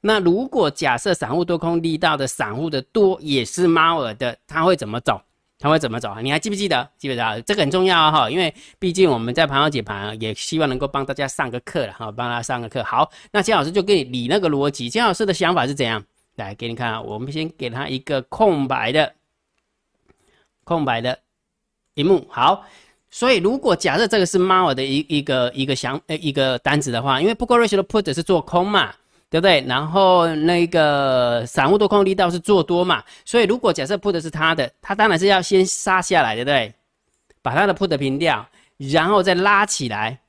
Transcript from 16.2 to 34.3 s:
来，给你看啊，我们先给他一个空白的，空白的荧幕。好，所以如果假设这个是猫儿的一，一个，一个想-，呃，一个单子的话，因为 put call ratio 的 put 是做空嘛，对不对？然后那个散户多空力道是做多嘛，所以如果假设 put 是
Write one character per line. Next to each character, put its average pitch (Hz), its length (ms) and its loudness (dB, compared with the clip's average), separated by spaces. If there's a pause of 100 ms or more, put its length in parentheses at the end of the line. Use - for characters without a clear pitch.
来， 101 220 -12
给 117 100 -12
你 117 80 -8
看 117 160 -6
啊， 113 100 -6
我 113 160 -10
们 131 160 -10
先 156 240 -6
给 123 140 -8
他 131 180 -6
一 135 120 -4
个 139 220 -4
空 160 460 0
白 120 240 -2
的， 151 220 2 (1500)
空 160 200 -2
白 117 160 0
的 127 160 -4 (760)
荧 147 100 -2
幕。 175 240 4
好， - 380 2 (460)
所 254 200 0
以 226 60 4
如 208 200 0
果 240 160 2
假 160 240 -2
设 226 80 2
这 208 140 2
个 180 40 4
是 180 140 0
猫 185 300 4
儿 135 60 0
的 131 100 -4
一， 139 240 -2
一 151 120 0
个， 131 320 0
一 131 140 -4
个 139 80 -2
想-， 131 320 -6
呃， 156 120 -6
一 156 120 -4
个 135 300 0
单 147 200 0
子 135 120 -4
的 117 100 -2
话， 135 180 0
因 170 60 0
为 226 80 2
put 240 100 -6
call 240 160 2
ratio 214 140 0
的 196 80 2
put 196 320 -2
是 165 80 -4
做 175 180 2
空 175 240 0
嘛， 196 300 0 (340)
对 160 120 0
不 175 40 -2
对？ 170 220 6
然 135 180 -2
后 175 480 4
那 170 360 2
个 135 760 2
散 135 240 0
户 196 80 6
多 208 120 4
空 202 160 4
力 190 100 0
道 185 160 2
是 175 80 -4
做 190 240 2
多 175 220 0
嘛， 160 180 -2 (220)
所 240 160 0
以 220 60 4
如 226 120 0
果 233 140 2
假 139 120 -4
设 190 120 -4
put 190 260 -2
是 165 80 -10